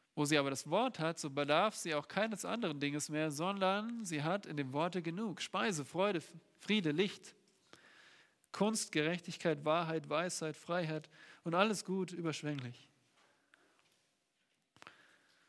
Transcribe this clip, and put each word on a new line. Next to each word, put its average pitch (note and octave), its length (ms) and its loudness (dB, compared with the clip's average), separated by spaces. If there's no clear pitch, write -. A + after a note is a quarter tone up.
Wo D3 120 0
sie D3 120 6
aber C#3 120 4
das C#3 200 -4
Wort A3 300 2
hat, E3 200 -2
so D#3 100 -4
bedarf D3 460 2
sie D#3+ 200 -2
auch D3 120 -2
keines G#3+ 380 -2
anderen F3+ 340 -2
Dinges C#3+ 300 -2
mehr, D#3 220 0
sondern G3 720 0
sie D#3 180 -2
hat F#3+ 220 0
in D#3 120 -6
dem C3+ 160 -4
Worte F3 280 0
genug. E3+ 400 -4
Speise, F#3 440 0
Freude, F3+ 360 0
Friede, G3 320 2
Licht, F#3 420 0
Kunst, G#3+ 400 2
Gerechtigkeit, D#3 720 0
Wahrheit, D#3+ 460 0
Weisheit, D#3 480 -2
Freiheit D#3 520 -2
und E3 120 0
alles G3 300 4
Gut F#3 260 -2
überschwänglich. D3+ 800 -6